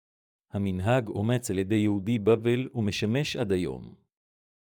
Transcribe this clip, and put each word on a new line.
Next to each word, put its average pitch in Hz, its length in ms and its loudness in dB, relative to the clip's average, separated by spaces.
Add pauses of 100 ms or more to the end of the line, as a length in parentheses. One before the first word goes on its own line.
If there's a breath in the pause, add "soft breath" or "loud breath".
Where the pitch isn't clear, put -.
(520)
המנהג 101 560 0
אומץ 117 440 -2
על 92 80 0
ידי 98 160 0
יהודי 107 440 2
בבל 117 540 2
ומשמש 113 640 -2
עד 107 160 -2
היום. 65 440 -4 (840)